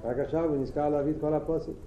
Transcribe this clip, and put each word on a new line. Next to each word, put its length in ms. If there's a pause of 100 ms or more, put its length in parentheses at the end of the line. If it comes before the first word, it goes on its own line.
רק 140
עכשיו 260
הוא 120
נזכר 320
להביא 240
את 80
כל 140
הפסוק. 420 (100)